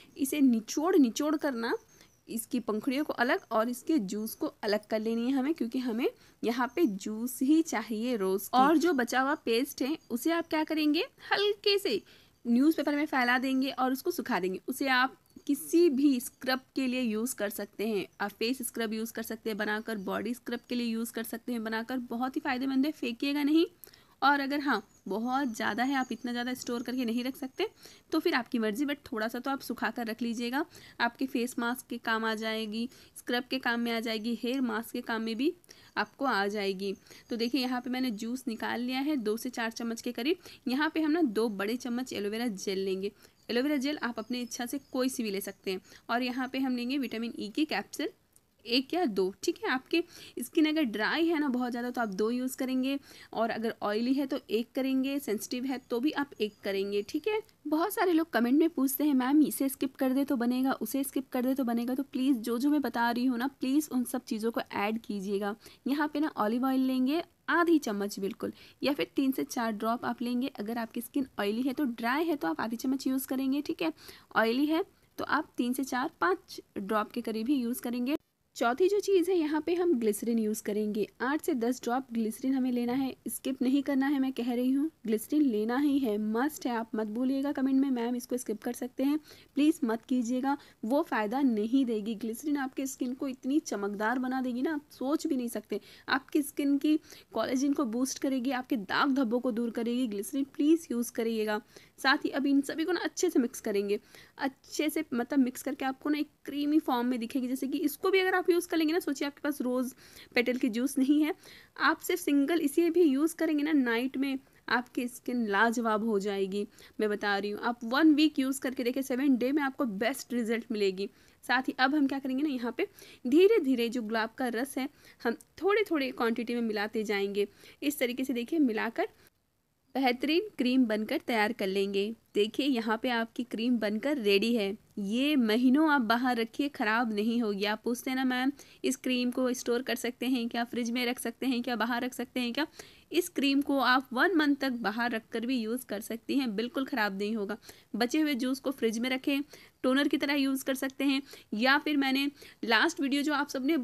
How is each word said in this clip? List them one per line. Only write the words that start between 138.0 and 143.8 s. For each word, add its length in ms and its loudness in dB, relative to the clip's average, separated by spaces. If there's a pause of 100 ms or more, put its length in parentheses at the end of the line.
हैं 60 -2
ना, 80 0
"मैम 280 0 (320)
इस 140 0
क्रीम 320 0
को 220 0
स्टोर 300 -2
कर 140 -4
सकते 320 -6
हैं 200 0
क्या, 160 -4
फ्रिज 260 -4
में 160 -2
रख 120 -2
सकते 280 -6
हैं 160 2
क्या, 140 -2
बाहर 260 -2
रख 120 -4
सकते 260 -6
हैं 120 -2
क्या?" 140 -2 (460)
इस 180 0
क्रीम 320 2
को 160 0
आप 340 4